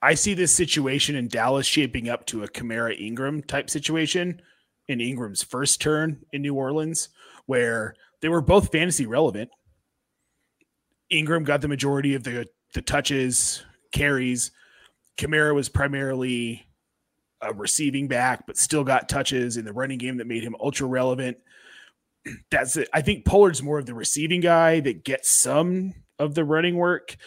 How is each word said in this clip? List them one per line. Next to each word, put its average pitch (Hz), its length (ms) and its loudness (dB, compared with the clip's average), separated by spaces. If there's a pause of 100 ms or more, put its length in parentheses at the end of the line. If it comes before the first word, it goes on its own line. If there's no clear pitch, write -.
I 156 120 6
see 196 200 0
this 180 180 0
situation 143 640 0
in 120 140 -4
Dallas 127 360 0
shaping 123 440 0
up 120 180 -6
to 110 160 -6
a 101 60 -8
Kamara 117 500 -6
Ingram 135 420 -6
type 143 280 -6
situation 160 720 -2 (480)
in 127 100 -2
Ingram's 120 420 -6
first - 380 -2
turn 151 540 -2
in 143 80 -6
New 143 140 -4
Orleans, 156 520 -4 (380)
where 117 500 0 (260)
they 156 60 0
were 165 140 2
both 190 300 6
fantasy 160 340 2
relevant. 117 440 0 (1600)
Ingram 156 360 0
got 147 160 2
the 147 80 -2
majority 139 460 0
of 123 80 -6
the, 120 220 -6 (280)
the - 80 -4
touches, 135 800 0 (300)
carries. 127 580 0 (640)
Kamara 151 380 2
was 143 140 -2
primarily 131 1000 -4 (720)
a 107 120 -6
receiving 139 540 -2
back, 127 380 -2
but - 120 -12
still 151 260 0
got 131 240 2
touches 127 480 -2
in 117 80 -6
the 104 100 -10
running 131 240 -6
game 127 200 -6
that 117 100 -8
made 117 160 -6
him 113 160 -8
ultra 139 260 -4
relevant. 127 520 -2 (600)
<clears throat> - 540 -18
That's 143 240 0
it. 143 180 -2
I 156 80 2
think 190 220 0
Pollard's 180 400 6
more 147 160 -2
of 135 60 -6
the 120 80 -10
receiving 156 480 0
guy 165 400 6
that 131 240 -2
gets - 240 -2
some 180 640 2 (260)
of 147 160 0
the 165 80 2
running 160 320 2
work, 175 400 -2 (120)